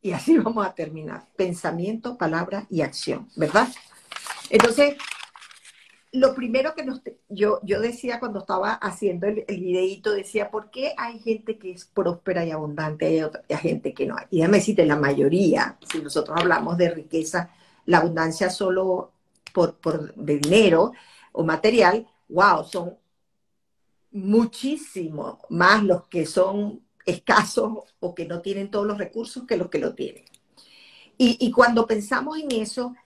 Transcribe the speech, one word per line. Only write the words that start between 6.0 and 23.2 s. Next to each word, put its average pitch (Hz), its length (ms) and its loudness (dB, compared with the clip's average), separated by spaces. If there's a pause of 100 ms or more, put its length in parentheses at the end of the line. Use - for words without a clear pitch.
lo 262 240 4
primero 262 400 -2
que 302 100 -8
nos - 180 -8
te-, - 260 -16
yo, 208 340 0
yo 208 180 0
decía 240 380 -4
cuando 214 220 -6
estaba 190 340 -2
haciendo 180 540 -2
el, 214 200 -4
el 190 120 -6
videíto, 185 520 -2
decía, 208 380 -4
"¿Por 208 200 -10
qué 269 280 -6
hay 233 220 -10
gente 220 360 -8
que 185 140 -14
es 175 160 -18
próspera 175 580 -4
y 165 60 -6
abundante 156 600 -4
y 160 40 2
hay 160 80 2
otra, 151 260 -8
y - 60 -2
hay 151 60 -6
gente 156 340 -4
que 139 120 -4
no - 120 -8
hay?". - 120 -14
Y 190 80 -2
déjame 185 200 6
decirte, 185 260 4
la 147 120 4
mayoría, 143 840 2 (120)
si 160 120 -6
nosotros 151 360 -4
hablamos 170 380 2
de 170 140 4
riqueza, 160 600 -6 (360)
la 170 120 6
abundancia 165 520 0
solo 185 640 -2 (420)
por, 175 220 2
por, 151 380 -4
de 147 240 -2
dinero 180 540 4 (400)
o 165 120 -2
material, 208 600 2 (220)
wow, 180 360 4
son 175 320 -8 (1120)